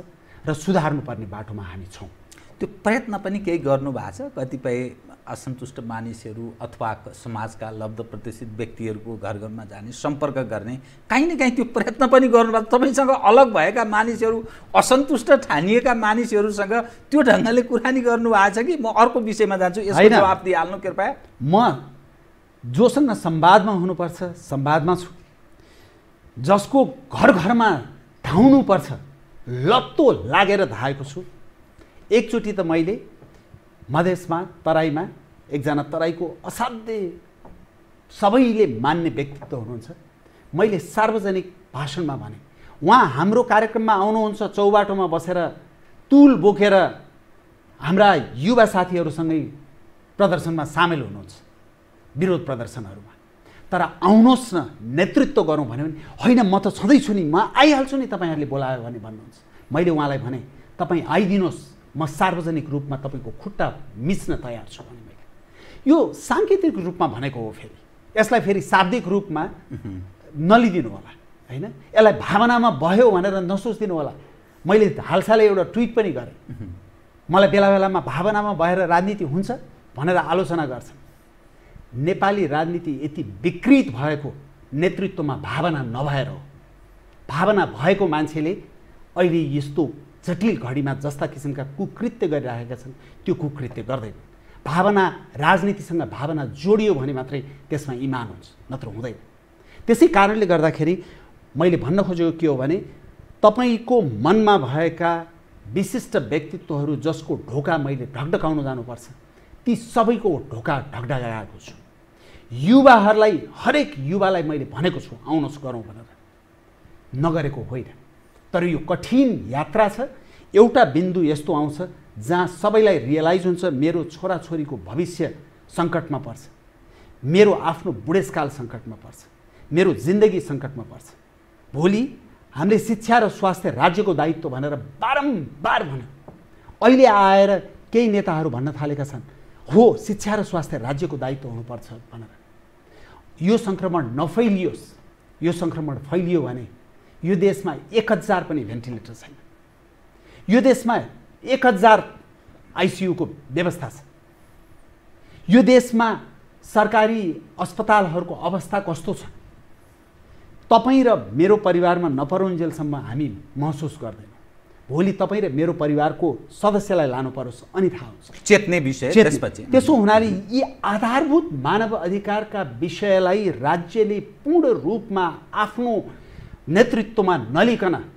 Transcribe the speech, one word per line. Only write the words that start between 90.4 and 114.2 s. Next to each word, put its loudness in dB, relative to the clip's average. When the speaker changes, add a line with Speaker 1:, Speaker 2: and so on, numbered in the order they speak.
Speaker 1:
घडीमा -4
जस्ता -8
किसिमका -8
कुकृत्य -6
गरिरहेका -6
छन्, -16
त्यो -2
कुकृत्य -8
गर्दैन। -8
भावना, 0
राजनीतिसँग 0
भावना -6
जोडियो 0
भने -4
मात्रै -8
त्यसमा -10
इमान -6
हुन्छ, -18
नत्र -12
हुँदैन। -12
त्यसै 6
कारणले 4
गर्दाखेरि 0
मैले 2
भन्न 0
खोजेको -2
के 0
हो 2
भने, -2
तपाईँको 4
मनमा 4
भएका -2
विशिष्ट -4
व्यक्तित्वहरू -4
जसको -6
ढोका -4
मैले -6
ढकढकाउन -4
जानुपर्छ, -10
ती 0
सबैको 0
ढोका -4
ढकढकाएको -8
छु। -20
युवाहरूलाई, 6
हरेक 0
युवालाई -2